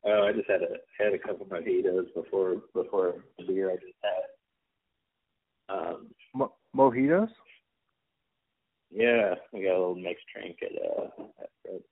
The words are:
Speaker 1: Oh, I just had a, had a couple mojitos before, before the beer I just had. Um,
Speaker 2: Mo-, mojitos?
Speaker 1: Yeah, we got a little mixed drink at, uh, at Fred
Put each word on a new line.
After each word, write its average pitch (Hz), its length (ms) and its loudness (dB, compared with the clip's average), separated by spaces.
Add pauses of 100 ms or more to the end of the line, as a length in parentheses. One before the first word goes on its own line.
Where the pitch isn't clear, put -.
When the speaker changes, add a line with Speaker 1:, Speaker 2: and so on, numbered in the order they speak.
Speaker 1:
Oh, 104 240 4
I - 20 2
just 107 180 -2
had 92 120 2
a, - 160 -4 (260)
had 104 100 4
a 92 60 -2
couple 98 280 -8
mojitos 90 640 0
before, 92 480 0 (120)
before 92 420 0 (240)
the 90 60 -12
beer 92 260 0
I 92 40 -2
just - 280 -14
had. - 1700 -12
Um, 85 320 -6 (280)
Speaker 2:
Mo-, 131 180 -2 (220)
mojitos? 139 520 6 (1600)
Speaker 1:
Yeah, 110 420 4 (180)
we 98 120 -8
got 95 80 2
a 92 80 4
little 90 160 0
mixed 90 280 -8 (100)
drink 95 280 -14
at, - 100 -8 (100)
uh, - 420 -6 (180)
at - 80 -14 (140)
Fred 92 180 -12 (100)